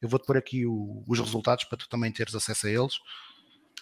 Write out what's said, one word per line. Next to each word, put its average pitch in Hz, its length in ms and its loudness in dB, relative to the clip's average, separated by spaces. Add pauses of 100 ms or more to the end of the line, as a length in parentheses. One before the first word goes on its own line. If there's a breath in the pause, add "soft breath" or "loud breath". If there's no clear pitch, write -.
Eu 117 80 -2
vou-te 131 160 4
pôr 135 120 4
aqui 127 280 0
o, 107 420 -2
os 117 120 4
resultados 113 460 2
para - 120 -8
tu - 100 -10
também 117 240 0
teres - 220 -4
acesso 107 320 -2
a 104 60 2
eles. 123 240 2 (840 soft breath)